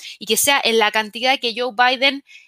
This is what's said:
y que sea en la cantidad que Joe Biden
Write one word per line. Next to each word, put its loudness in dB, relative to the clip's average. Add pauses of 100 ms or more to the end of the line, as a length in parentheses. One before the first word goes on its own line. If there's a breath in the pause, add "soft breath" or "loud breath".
(200 loud breath)
y -14
que 0
sea 2
en 2
la 2
cantidad -2
que -4
Joe -6
Biden 2 (240 loud breath)